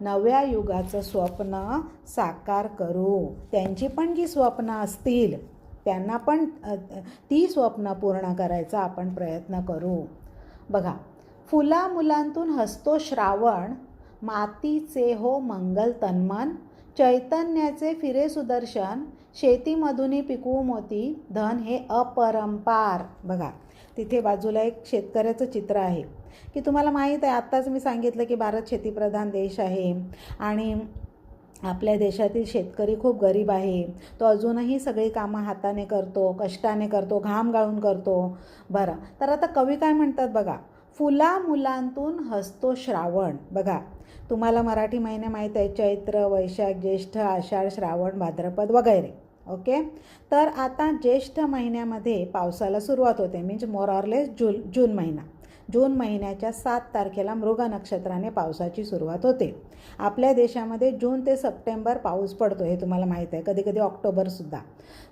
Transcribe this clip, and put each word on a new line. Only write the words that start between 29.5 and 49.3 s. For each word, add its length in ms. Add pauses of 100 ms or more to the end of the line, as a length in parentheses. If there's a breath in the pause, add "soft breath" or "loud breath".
आहे 340 (460 loud breath)
आणि 360 (880)
आपल्या 340
देशातील 480
शेतकरी 560
खूप 200
गरीब 300
आहे. 360 (320 loud breath)
तो 60
अजूनही 540
सगळी 300
कामं 300
हाताने 460
करतो, 540
कष्टाने 480
करतो, 320
घाम 320
गाळून 280
करतो. 580 (320 loud breath)
बरं, 240 (280 loud breath)
तर 80
आता 160
कवी 300
काय 180
म्हणतात 360
बघा, 260 (440 loud breath)
"फुला 400
मुलांतून 800
हसतो 560
श्रावण." 600 (160)
बघा, 280 (500 loud breath)
तुम्हाला 320
मराठी 360
महिने 300
माहीत 280
आहे, 140
चैत्र, 580
वैशाख, 460
ज्येष्ठ, 440
आषाढ, 540
श्रावण, 480
भाद्रपद 520
वगैरे. 380 (400)